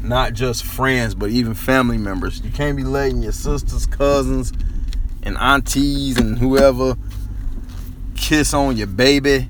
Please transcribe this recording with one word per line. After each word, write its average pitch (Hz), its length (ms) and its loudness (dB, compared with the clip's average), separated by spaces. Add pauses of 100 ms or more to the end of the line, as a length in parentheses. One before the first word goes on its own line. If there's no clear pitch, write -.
not 120 300 0
just 120 300 -2
friends, 123 500 0
but 101 160 -2
even 117 240 0
family 123 460 0
members. 95 420 -4
You 110 80 -6
can't 143 260 -2
be 139 80 -4
letting 135 380 0
your 107 120 -2
sisters, - 520 -2
cousins, 131 640 2 (720)
and 101 160 -4
aunties 139 800 2
and 117 220 2
whoever 131 580 4 (1200)
kiss 151 340 2
on 139 260 0
your 104 100 -4
baby. 131 640 4